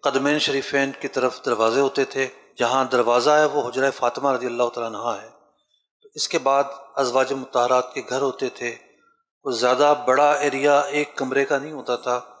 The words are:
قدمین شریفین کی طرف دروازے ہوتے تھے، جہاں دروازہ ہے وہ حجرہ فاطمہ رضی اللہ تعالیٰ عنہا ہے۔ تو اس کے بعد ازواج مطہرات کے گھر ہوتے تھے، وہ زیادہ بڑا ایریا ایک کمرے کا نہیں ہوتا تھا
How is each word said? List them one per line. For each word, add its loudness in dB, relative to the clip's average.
قدمین 0
شریفین -2
کی -8
طرف -2
دروازے 2
ہوتے 2
تھے، -4
جہاں 2
دروازہ 2
ہے 6
وہ 0
حجرہ 0
فاطمہ -2
رضی -2
اللہ 0
تعالیٰ -8
عنہا -4
ہے۔ -18
تو -20
اس -4
کے -2
بعد 2
ازواج 0
مطہرات 0
کے -8
گھر -2
ہوتے -2
تھے، -8
وہ -6
زیادہ 4
بڑا 4
ایریا 2
ایک -4
کمرے 0
کا -2
نہیں -6
ہوتا -6
تھا -4